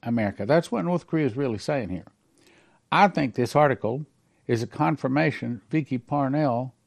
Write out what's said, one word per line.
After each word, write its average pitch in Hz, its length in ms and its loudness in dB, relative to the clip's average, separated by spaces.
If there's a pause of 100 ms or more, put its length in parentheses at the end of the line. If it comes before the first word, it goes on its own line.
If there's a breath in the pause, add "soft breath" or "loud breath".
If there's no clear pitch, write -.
America. 107 440 -2
That's 156 260 2
what 202 140 -2
North 175 220 -2
Korea 156 180 0
is 113 100 -2
really 127 220 -2
saying 123 320 -4
here. 87 160 -6 (840 soft breath)
I 185 200 6
think 139 240 -2
this 120 200 0
article 139 520 2 (420)
is 120 160 0
a - 40 -6
confirmation 139 1040 0
Vicky 147 280 -2
Parnell 135 760 -2 (140)